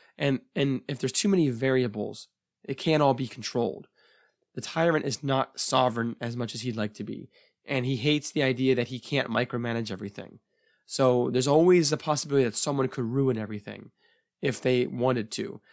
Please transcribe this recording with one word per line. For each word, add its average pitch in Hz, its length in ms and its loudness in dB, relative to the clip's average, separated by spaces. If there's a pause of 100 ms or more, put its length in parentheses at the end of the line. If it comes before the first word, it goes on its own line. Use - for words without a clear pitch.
(180)
And, 139 220 0 (160)
and 139 320 0
if 139 120 -6
there's 131 120 -2
too - 180 2
many 175 200 4
variables, 117 800 -2 (340)
it 139 120 -8
can't 156 280 2
all 139 100 6
be 123 140 -6
controlled. - 600 -4 (680)
The - 60 -8
tyrant 165 440 0
is 139 180 -6
not 135 360 -2
sovereign 117 600 0
as 117 160 -6
much 120 200 -6
as 113 60 -10
he'd 117 140 -4
like 104 200 -4
to - 80 -10
be. - 260 -10 (360)
And 131 200 -2
he 135 120 0
hates 143 340 0
the 151 120 0
idea 131 320 2
that 117 120 0
he 113 120 -10
can't 135 300 -2
micromanage 117 600 -2
everything. 101 480 -12 (460)
So 127 440 2
there's 123 180 0
always 165 420 6
the 147 80 0
possibility 143 480 0
that 113 100 -2
someone 139 320 0
could 127 180 -4
ruin 127 320 0
everything 104 540 -10 (500)
if 131 180 -2
they 127 280 2
wanted 123 440 0
to. 113 300 -6 (120)